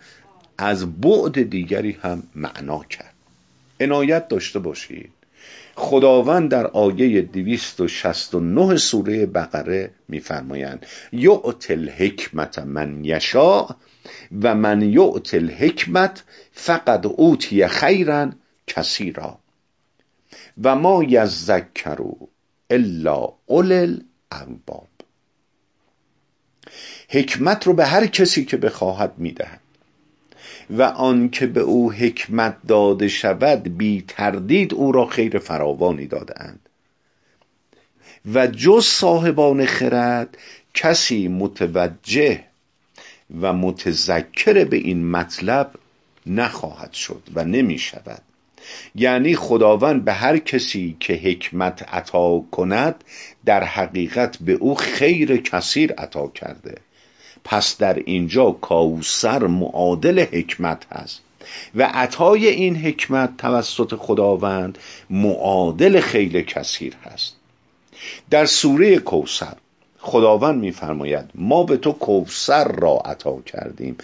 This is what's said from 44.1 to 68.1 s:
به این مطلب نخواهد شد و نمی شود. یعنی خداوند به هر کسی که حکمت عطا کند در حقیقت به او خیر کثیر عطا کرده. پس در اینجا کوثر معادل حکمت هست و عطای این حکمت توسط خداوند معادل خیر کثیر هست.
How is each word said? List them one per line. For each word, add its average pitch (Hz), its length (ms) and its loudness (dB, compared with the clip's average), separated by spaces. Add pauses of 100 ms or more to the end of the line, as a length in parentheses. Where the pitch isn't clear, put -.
به - 120 0
این 85 340 -2
مطلب 95 600 -2 (560)
نخواهد 87 640 -6
شد - 300 -12 (120)
و 82 100 -4
نمی 92 340 0
شود. - 440 -14 (720)
یعنی 127 420 2
خداوند 110 680 4
به 107 80 0
هر 127 260 0
کسی 95 640 -4
که - 140 -4
حکمت 90 680 -4
عطا 87 560 0
کند 104 640 -2 (400)
در 101 200 2
حقیقت 92 760 -4
به 113 140 -2
او 139 220 0
خیر 143 600 0
کثیر 139 560 -2
عطا - 340 -8
کرده. - 480 -16 (680)
پس - 340 0
در 95 160 2
اینجا 92 560 2
کوثر 85 960 0
معادل 90 800 0
حکمت 85 680 -6
هست - 300 -16 (520)
و 123 200 2
عطای 175 520 2
این 180 300 2
حکمت 135 600 -2
توسط 120 580 -2
خداوند 98 840 0 (320)
معادل 95 920 2
خیر 92 420 0
کثیر - 600 -10
هست. - 340 -12 (960)